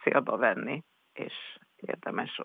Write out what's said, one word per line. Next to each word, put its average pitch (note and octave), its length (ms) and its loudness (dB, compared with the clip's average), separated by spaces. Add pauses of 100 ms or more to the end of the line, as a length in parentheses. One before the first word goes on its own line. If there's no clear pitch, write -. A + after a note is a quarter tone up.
célba - 340 4
venni, B2 460 2 (300)
és - 200 -8 (420)
érdemes - 680 -4